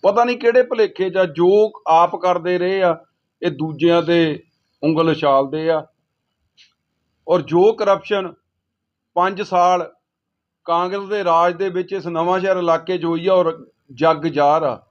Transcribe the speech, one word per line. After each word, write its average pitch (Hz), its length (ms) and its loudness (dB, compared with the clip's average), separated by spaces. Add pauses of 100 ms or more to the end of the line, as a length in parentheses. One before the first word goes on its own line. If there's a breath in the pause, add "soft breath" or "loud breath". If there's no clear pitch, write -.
ਪਤਾ 202 220 2
ਨਹੀਂ 240 140 -2
ਕਿਹੜੇ 240 260 2
ਭੁਲੇਖੇ 220 460 -2
'ਚ 180 80 -4
ਆ, 185 80 2
ਜੋ 180 460 2 (160)
ਆਪ 165 280 4
ਕਰਦੇ 180 420 -2
ਰਹੇ 185 260 -2
ਆ, 165 220 -2 (360)
ਇਹ 170 100 -2
ਦੂਜਿਆਂ 156 500 0
'ਤੇ 160 420 0 (400)
ਉਂਗਲ 160 260 2
ਉਛਾਲਦੇ 151 600 0
ਆ। 156 160 -2 (1400 soft breath)
ਔਰ 165 140 2
ਜੋ 175 320 2
ਕਰਪਸ਼ਨ 202 600 -2 (800)
ਪੰਜ 185 280 -2
ਸਾਲ 180 520 0 (720)
ਕਾਂਗਰਸ 185 440 -4
ਦੇ 202 140 -4
ਰਾਜ 175 300 2
ਦੇ 185 160 -4
ਵਿੱਚ 180 240 -6
ਇਸ 175 140 -8
ਨਵਾਂ 175 320 -2
ਸ਼ਹਿਰ 190 180 -2
ਇਲਾਕੇ 170 400 -2
'ਚ 160 80 -6
ਹੋਈ 165 220 -2
ਆ, 190 60 2
ਔਰ 165 320 0 (280)
ਜੱਗ 156 240 2
ਜ਼ਾਹਰ 147 460 0
ਆ। 120 280 -6